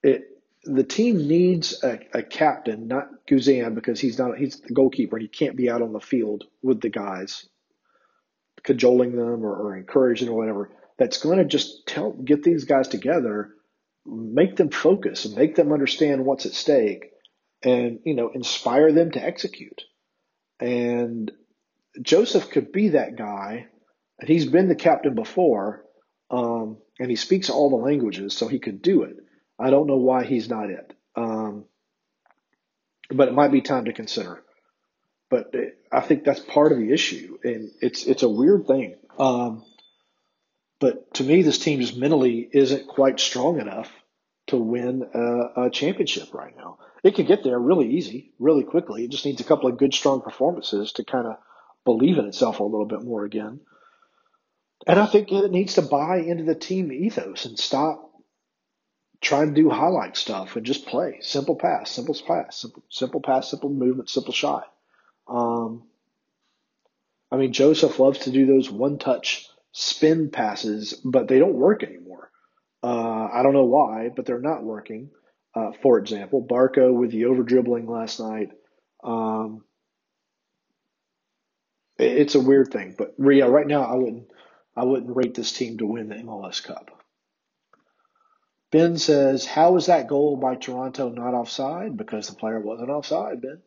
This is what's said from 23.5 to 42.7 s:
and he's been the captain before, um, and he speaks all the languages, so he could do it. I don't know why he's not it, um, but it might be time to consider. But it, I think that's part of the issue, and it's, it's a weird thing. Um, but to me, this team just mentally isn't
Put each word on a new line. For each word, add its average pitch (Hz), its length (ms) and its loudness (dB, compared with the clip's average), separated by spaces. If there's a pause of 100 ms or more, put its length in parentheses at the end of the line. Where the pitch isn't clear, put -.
and 117 100 -12
he's 160 160 4
been 170 240 4
the 165 60 2
captain 147 400 2
before, 110 720 -2 (440)
um, 117 460 -4 (220)
and 127 100 -6
he 120 80 -2
speaks 190 320 0
all 139 220 2
the 131 60 2
languages, 113 600 -2
so 113 100 -2
he 131 120 -4
could 98 240 -8
do 170 220 4
it. - 120 -14 (420)
I 127 120 0
don't 143 160 6
know 139 100 2
why 127 280 2
he's 113 260 -2
not 107 180 -6
it, - 260 -14 (220)
um, 110 480 -6 (1400)
but 131 200 4
it 120 60 -4
might 139 180 6
be 131 100 4
time 127 240 -2
to 120 80 -6
consider. 98 480 -10 (880)
But 120 240 -2
it, - 240 -6 (120)
I 131 100 2
think 143 240 0
that's 139 160 2
part 151 320 4
of 127 60 2
the 110 140 0
issue, - 500 -4
and 113 280 -6 (100)
it's, - 240 -4
it's 135 180 0
a 123 60 4
weird 139 380 4
thing. 135 300 0 (220)
Um, 120 460 -2 (1120)
but - 360 0
to 135 100 -2
me, 160 160 6
this 151 180 4
team 147 220 -2
just 120 160 -4
mentally 127 560 2
isn't 135 340 2